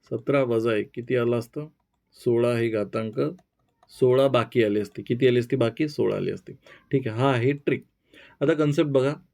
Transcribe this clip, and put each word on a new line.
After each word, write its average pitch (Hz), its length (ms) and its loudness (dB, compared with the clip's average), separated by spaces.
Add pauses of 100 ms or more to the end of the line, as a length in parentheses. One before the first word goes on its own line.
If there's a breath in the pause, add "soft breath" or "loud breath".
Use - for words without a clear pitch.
(120)
सतरा 135 320 -2
वजा 117 320 0
एक 101 180 -4
किती 120 220 -4
आलं 120 240 0
असतं? 147 280 -10 (460)
सोळा 120 440 0
हे 117 120 0
घातांक, 110 500 -4 (720)
सोळा 131 380 2
बाकी 123 360 2
आले 104 160 2
असते. 101 220 -8
किती 123 260 0
आली 123 120 4
असती 120 160 -2
बाकी? 123 320 -2
सोळा 107 280 -2
आली 92 160 -4
असती. 95 220 -14 (380 loud breath)
ठीक 131 160 -2
आहे, 110 100 -6
हा 135 140 2
आहे 123 200 2
ट्रिक. 143 320 -4 (580 loud breath)
आता 147 120 2
कन्सेप्ट 151 380 0
बघा 135 220 2 (200)